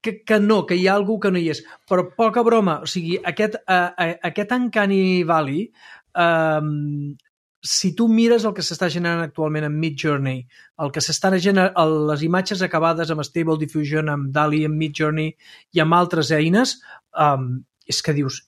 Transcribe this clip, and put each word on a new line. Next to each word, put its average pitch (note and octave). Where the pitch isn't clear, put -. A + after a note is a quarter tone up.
que, A3
que A3
no, G#3
que F3+
hi F3+
ha F#3+
algú G#3
que G3+
no F#3
hi E3
és. D3+
Però F3+
poca A#3
broma, G#3
o D#3
sigui, F3
aquest, G#3+
eh, F3+
eh, E3+
aquest G3+
Uncanny G3
Valley, D#3+
ehm, D3+
si -
tu A#3
mires A3+
el G#3
que F3+
s'està F3
generant E3+
actualment D3+
amb D3
Midjourney, C#3
el C#3+
que D3+
s'estan F#3+
gener-, F#3+
el, D#3+
les D3+
imatges F#3
acabades E3
amb D3+
Stable D#3+
Diffusion, D3+
amb C#3+
DALL-E, D3+
amb D#3
Midjourney D#3
i F3
amb D#3+
altres E3+
eines, E3+
ehm, C3
és -
que D#3+
dius C#3